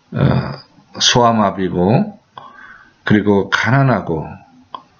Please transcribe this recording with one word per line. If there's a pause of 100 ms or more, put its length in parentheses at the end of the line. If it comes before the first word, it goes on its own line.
(120)
어, (460)
소아마비고 (840)
그리고
가난하고 (720)